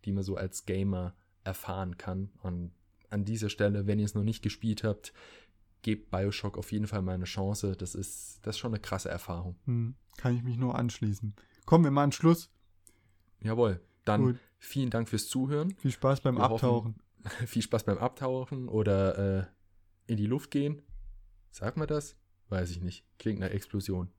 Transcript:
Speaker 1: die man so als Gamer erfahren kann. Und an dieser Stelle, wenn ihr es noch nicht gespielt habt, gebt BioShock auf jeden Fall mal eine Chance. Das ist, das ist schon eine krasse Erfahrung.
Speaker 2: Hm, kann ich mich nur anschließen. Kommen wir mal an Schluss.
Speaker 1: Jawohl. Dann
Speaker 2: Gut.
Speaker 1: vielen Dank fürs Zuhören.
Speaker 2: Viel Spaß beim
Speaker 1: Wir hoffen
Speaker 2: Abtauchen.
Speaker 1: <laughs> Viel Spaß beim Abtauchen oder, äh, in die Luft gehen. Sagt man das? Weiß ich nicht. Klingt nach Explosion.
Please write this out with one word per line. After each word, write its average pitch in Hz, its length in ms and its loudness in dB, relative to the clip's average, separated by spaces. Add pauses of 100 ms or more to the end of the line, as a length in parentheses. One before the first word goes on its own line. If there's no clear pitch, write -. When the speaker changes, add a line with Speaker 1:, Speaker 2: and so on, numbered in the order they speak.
Speaker 1:
die 104 80 -2
man 98 100 0
so 95 120 -2
als - 300 -6
Gamer 92 500 -2 (280)
erfahren 92 540 -6
kann. 95 320 -4 (120)
Und 87 300 -4 (380)
an 104 160 0
dieser 107 240 -2
Stelle, 101 380 2
wenn 104 120 4
ihr 104 60 2
es 101 100 -2
noch 101 80 2
nicht 110 180 0
gespielt 107 420 0
habt, 104 300 -2 (680)
gebt - 300 -2
BioShock 98 460 -2
auf - 140 -8
jeden 104 160 -2
Fall 101 140 -2
mal 92 140 -2
eine 92 100 -4
Chance. 98 520 -2
Das - 160 -8
ist, - 500 -10
das 110 120 -6
ist - 40 -8
schon 117 140 -4
eine 107 80 -4
krasse - 280 -4
Erfahrung. 87 560 -6
Speaker 2:
Hm, 120 300 0 (220)
kann 123 180 0
ich 120 80 -4
mich 123 140 -2
nur 123 180 0
anschließen. 110 600 -2 (300)
Kommen 170 180 8
wir 143 80 6
mal 143 120 6
an 143 100 6
Schluss. - 360 4 (920)
Speaker 1:
Jawohl. 110 400 2 (240)
Dann 107 160 4
Speaker 2:
Gut. 127 140 4 (240)
Speaker 1:
vielen 131 300 -2
Dank 117 200 0
fürs - 180 -2
Zuhören. 147 500 0
Speaker 2:
Viel 131 140 0
Spaß 135 300 2
beim 127 160 2
Speaker 1:
Wir 120 60 4
hoffen 123 100 4
Speaker 2:
Abtauchen. 113 420 2 (280)
Speaker 1:
<laughs> 117 220 -6
Viel 113 160 -2
Spaß 107 240 0
beim 101 120 2
Abtauchen 131 680 -4
oder, 98 720 4
äh, 92 60 -2 (640)
in 113 100 0
die 104 80 2
Luft 127 260 -2
gehen. 143 300 0 (680)
Sagt - 260 -4
man 156 100 -2
das? 151 300 -4 (320)
Weiß 90 220 -2
ich 87 100 -6
nicht. 90 240 -8 (120)
Klingt 104 220 -2
nach 92 100 -2
Explosion. 95 680 -4